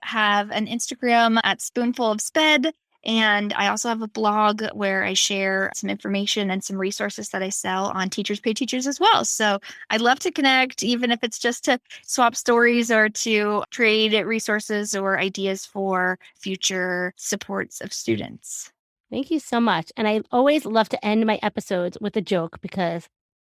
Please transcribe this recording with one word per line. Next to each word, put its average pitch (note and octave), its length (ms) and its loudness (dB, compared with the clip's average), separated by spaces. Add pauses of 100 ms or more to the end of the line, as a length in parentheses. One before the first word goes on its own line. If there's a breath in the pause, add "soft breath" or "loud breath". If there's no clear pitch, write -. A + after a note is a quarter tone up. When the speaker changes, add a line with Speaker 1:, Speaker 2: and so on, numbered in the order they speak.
Speaker 1:
have G#3 500 0
an G#3+ 140 -2
Instagram A#3 760 2
at - 180 0
Spoonful A#3+ 520 0
of G#3+ 80 -4
Sped, D#4 520 2 (320)
and G#3+ 500 2
I G3+ 120 0
also G#3+ 220 -2
have A3+ 140 -2
a A3 40 -4
blog G#3+ 560 2 (100)
where G3 300 -2
I F#3+ 120 -2
share F#3+ 600 0
some G3 160 -6
information G3+ 580 -2
and F#3+ 140 -2
some G3 140 -8
resources G3+ 540 -4
that F#3+ 120 -4
I F#3 60 -2
sell F#3+ 380 -2
on F#3+ 220 -2
Teachers G3+ 300 -4
Pay A3+ 160 -2
Teachers B3+ 320 -4
as C#4+ 140 -2
well. G4+ 240 4
So G#3 340 0 (320 loud breath)
I'd A3 100 2
love B3 200 2
to F4+ 100 -2
connect, C4 540 2
even A#3+ 260 2
if A#3+ 140 0
it's A3+ 160 -6
just A#3+ 240 -2
to B3+ 160 2 (240 loud breath)
swap A#3+ 320 2
stories A#3 520 4
or A3 200 4
to G#3 640 0
trade A3 400 2 (120)
resources G#3+ 680 -2
or G3 240 0
ideas F#3+ 480 -2
for F#3 540 -2 (180 loud breath)
future F3+ 800 -4
supports - 640 -6
of - 120 -12
students. - 800 -6 (400)
Speaker 2:
Thank B3+ 220 -6
you D4+ 80 0
so - 180 -2
much. G3 380 0
And A3 100 0
I G#3+ 140 0 (100)
always C#4 340 4
love A3 260 2
to - 140 -4
end G#3+ 220 2
my G#3+ 160 0
episodes F#3+ 580 -4
with G#3 160 -6
a G#3 60 0
joke E3 380 -2
because E3+ 480 -4 (360)